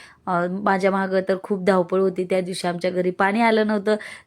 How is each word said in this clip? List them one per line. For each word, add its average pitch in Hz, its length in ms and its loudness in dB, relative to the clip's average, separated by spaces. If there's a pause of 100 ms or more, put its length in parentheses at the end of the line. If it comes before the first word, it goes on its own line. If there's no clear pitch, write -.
(280)
अ, 175 220 0
माझ्या 196 420 0
मागं 190 380 0
तर 196 140 0
खूप 208 200 -4
धावपळ 185 360 2
होती. 185 240 0
त्या 185 180 0
दिवशी 180 260 -6
आमच्या 175 240 -2
घरी 180 200 0
पाणी 202 300 0
आलं 220 260 4
नव्हतं, 214 280 0 (320)